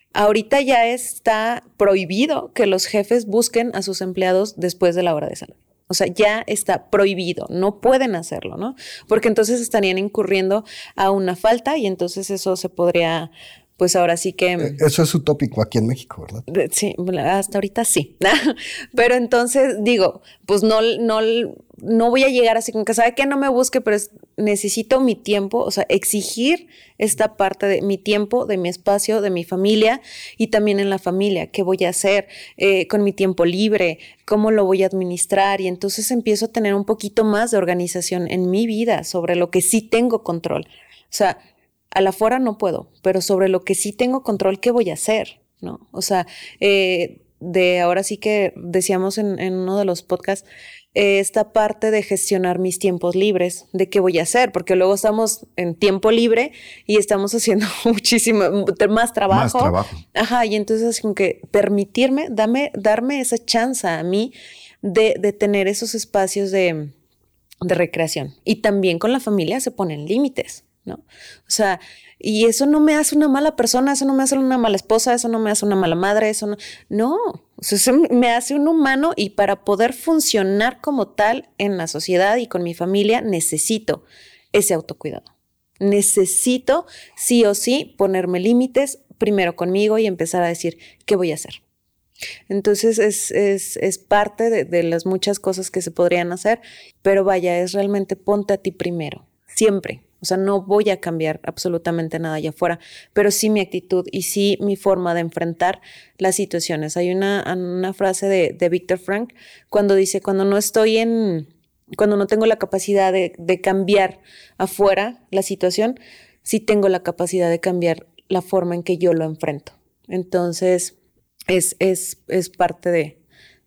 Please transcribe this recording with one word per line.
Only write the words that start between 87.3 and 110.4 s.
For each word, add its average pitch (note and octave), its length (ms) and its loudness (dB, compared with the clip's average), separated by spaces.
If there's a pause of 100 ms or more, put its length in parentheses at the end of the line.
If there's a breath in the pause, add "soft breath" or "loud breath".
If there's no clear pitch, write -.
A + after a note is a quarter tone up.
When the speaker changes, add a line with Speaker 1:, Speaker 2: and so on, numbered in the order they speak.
Speaker 1:
o G3+ 100 4
sí B3 420 -2
ponerme F#3 440 0
límites B3+ 580 0 (200)
primero G3 380 0
conmigo G3+ 420 0
y A3 80 2
empezar F3+ 360 -2
a E3+ 60 2
decir, E3+ 300 -4 (280 loud breath)
"¿Qué G#3 100 2
voy F3+ 140 0
a D3+ 40 -4
hacer?". - 280 -14 (840 loud breath)
Entonces G#3 500 2
es, G#3+ 320 0
es, G3 460 -2
es F#3+ 220 -2
parte G#3 520 0
de, G3 140 0
de E3+ 180 0
las E3+ 240 -2
muchas F#3+ 320 -2
cosas F#3 320 -4
que F#3 120 -4
se E3+ 80 -8
podrían F3 420 0
hacer, G#3 280 0 (420 loud breath)
pero G3 220 4
vaya, F3+ 360 2
es F3+ 120 -2
realmente G3 440 -2
ponte G3+ 380 -2
a G3 40 -2
ti G3 140 -6
primero, E3+ 540 -8 (200)
siempre. - 560 -2 (220)
O - 20 -10
sea, F#3 120 0
no G3 240 0
voy G3+ 260 2
a F#3+ 120 -2
cambiar D#3+ 440 -4
absolutamente E3 760 -4
nada D#3+ 180 -6
allá D3+ 120 -6
afuera, E3+ 300 -2 (340 loud breath)
pero G3+ 180 4
sí G#3+ 200 0
mi G#3+ 100 2
actitud F#3 500 -4
y F#3+ 120 -6
sí G3+ 400 0
mi G3+ 120 -2
forma F#3 380 0
de E3+ 80 0
enfrentar E3+ 640 -4 (340 loud breath)
las F#3+ 200 0
situaciones. E3+ 600 -4
Hay F3+ 140 0
una, G3 340 -2 (100)
una F#3 380 -4
frase F#3+ 340 -2
de, F#3+ 320 0
de F3+ 120 2
Viktor F3+ 260 -2
Frank G3+ 380 -6 (340 loud breath)
cuando G3+ 260 2
dice, F#3+ 280 2
"Cuando G3 240 0